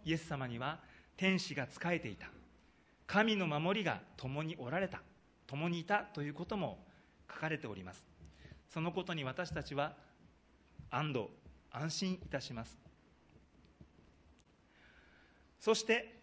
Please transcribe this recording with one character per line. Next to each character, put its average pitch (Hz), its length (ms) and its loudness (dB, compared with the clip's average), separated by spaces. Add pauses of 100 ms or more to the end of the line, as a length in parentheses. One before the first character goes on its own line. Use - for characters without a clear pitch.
イ 160 80 2
エ 165 40 4
ス - 100 -8
様 135 200 -2
に 117 120 -4
は 147 200 -4 (380)
天 190 220 6
使 156 160 -4
が 139 140 0
仕 - 160 -12
え 170 140 4
て - 80 -6
い 101 80 -6
た。 - 120 -12 (800)
神 214 280 6
の 185 120 4
守 165 340 4
り 180 40 2
が 117 160 2 (140)
共 139 280 -2
に 160 140 -4
お 123 120 -6
ら 165 100 2
れ 190 80 2
た、 - 140 -6 (440)
共 151 220 0
に 170 120 2
い 160 40 -2
た 202 160 4
と - 220 -6
い 147 80 -2
う 147 40 -4
こ 160 120 -6
と 214 120 -2
も 131 280 -2 (460)
書 - 100 -12
か 156 80 2
れ 156 80 0
て 131 100 -6
お 104 80 -6
り 95 80 -8
ま 92 100 -10
す。 - 120 -16 (640)
そ 160 120 -4
の 170 100 0
こ 180 120 0
と 185 100 -4
に 151 100 -2
私 143 280 -2
た 156 120 -2
ち - 120 -6
は 147 200 2 (920)
安 147 240 2
堵、 110 160 0 (420)
安 156 200 -2
心 185 220 0
い 180 40 -4 (100)
た 135 140 -2
し - 120 -8
ま 117 120 -4
す。 - 120 -14 (2750)
そ 220 140 6
し 220 100 2
て、 - 400 2